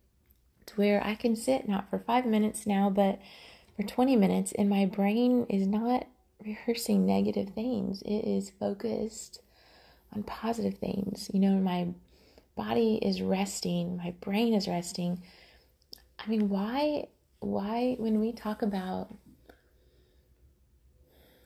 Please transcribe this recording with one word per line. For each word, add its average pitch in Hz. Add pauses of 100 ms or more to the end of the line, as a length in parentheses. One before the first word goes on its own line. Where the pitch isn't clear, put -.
(640)
to -
where 202
I 208
can 233
sit 262
not 190
for 190
five 247
minutes 214
now, 202
but 196 (560)
for 208
twenty 254
minutes, 190
and 202
my 196
brain 233
is 196
not 226 (380)
rehearsing 214
negative 196
things. 196
It 208
is 196
focused 214 (720)
on 208
positive 214
things. 196
You 196
know, 196
my 180 (680)
body 220
is 190
resting, 180
my 175
brain 220
is 196
resting. 175 (1000)
I -
mean, 214
why, 247 (320)
why, 208
when 220
we 220
talk 214
about 190 (2250)